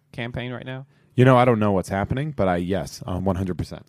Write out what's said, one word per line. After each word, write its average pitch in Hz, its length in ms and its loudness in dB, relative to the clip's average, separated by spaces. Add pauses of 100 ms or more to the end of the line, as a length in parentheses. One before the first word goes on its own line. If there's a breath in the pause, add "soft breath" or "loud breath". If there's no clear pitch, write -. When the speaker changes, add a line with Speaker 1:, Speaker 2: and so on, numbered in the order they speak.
(120)
Speaker 1:
campaign 123 400 -10
right 120 140 -12
now? 131 200 -12 (300 soft breath)
Speaker 2:
You 123 80 6
know, 131 140 8
I 120 80 6
don't 117 140 4
know 104 120 2
what's 92 160 0
happening, 123 440 -4
but 98 180 0
I, 87 80 0
yes, 87 480 -4
um, 92 180 -6
one 95 140 0
hundred 90 200 -4
percent. - 320 -10